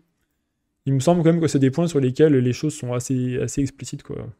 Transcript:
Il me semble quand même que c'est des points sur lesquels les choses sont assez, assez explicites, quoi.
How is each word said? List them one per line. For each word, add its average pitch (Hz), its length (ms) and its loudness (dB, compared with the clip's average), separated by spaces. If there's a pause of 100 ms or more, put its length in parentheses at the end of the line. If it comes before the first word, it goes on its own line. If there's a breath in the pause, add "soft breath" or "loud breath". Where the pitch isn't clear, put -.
(840)
Il 135 80 -2
me 135 80 2
semble 170 240 2
quand 160 80 4
même 170 80 2
que 160 80 2
c'est - 100 0
des 131 140 4
points 170 160 0
sur 147 100 -2
lesquels 139 360 4
les 123 180 2
choses 151 240 -4
sont 123 160 -8
assez, 127 460 -2
assez 123 240 -2
explicites, 135 420 -8
quoi. - 240 -10 (100)